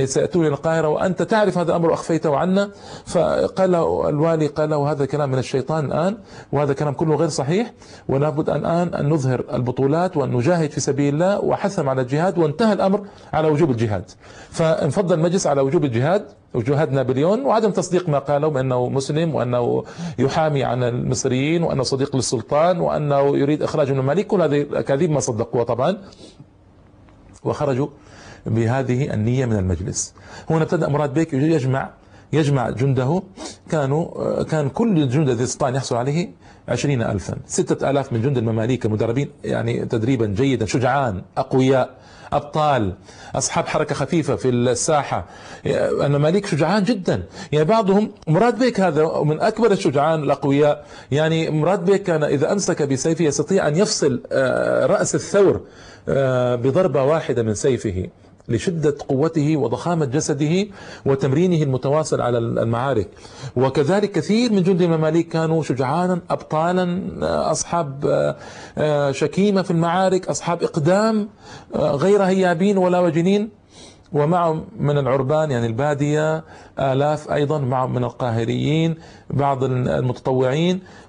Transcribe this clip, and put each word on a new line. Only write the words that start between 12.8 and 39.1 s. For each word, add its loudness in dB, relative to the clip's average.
على 2
وجوب 4
الجهاد. -2
فانفض 0
المجلس 2
على 2
وجوب 2
الجهاد، 0
وجهاد 0
نابليون، 2
وعدم 2
تصديق 0
ما 2
قاله 0
بأنه 0
مسلم -2
وأنه 0
يحامي 0
عن -2
المصريين 0
وأنه 0
صديق 0
للسلطان 2
وأنه 2
يريد 2
إخراج 2
المماليك، 0
كل 2
هذه 2
الأكاذيب 0
ما 2
صدقوها -2
طبعا، 0
وخرجوا -2
بهذه 0
النية 0
من 0
المجلس. -4
هنا 2
ابتدأ 0
مراد -2
بيك 0
يجمع، 0
يجمع 2
جنده، 0
كانوا، -2
كان -2
كل 2
جند 2
ذي 0
سلطان -2
يحصل -2
عليه -2
عشرين 0
ألفا، -4
ستة -2
آلاف -2
من 0
جند 0
المماليك 0
المدربين، 0